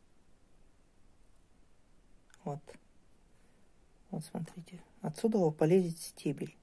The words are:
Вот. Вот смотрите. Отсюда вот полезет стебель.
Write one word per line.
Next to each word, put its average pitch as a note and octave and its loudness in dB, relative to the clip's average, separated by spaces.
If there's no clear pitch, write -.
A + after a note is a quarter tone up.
Вот. C#3+ -4
Вот D#3+ -6
смотрите. E3+ -12
Отсюда A3 0
вот D#3+ 4
полезет E3 4
стебель. - -6